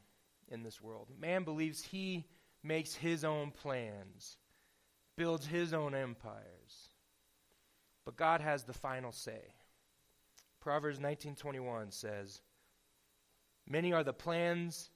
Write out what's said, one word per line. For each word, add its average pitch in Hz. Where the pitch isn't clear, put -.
in 117
this 113
world. 110
Man 175
believes 156
he 185
makes 160
his 165
own 151
plans, 107
builds 165
his 170
own 151
empires. 113
But 117
God 160
has 147
the 127
final 131
say. -
Proverbs 147
nineteen 143
twenty-one 123
says, 101
"Many 170
are 165
the 139
plans 170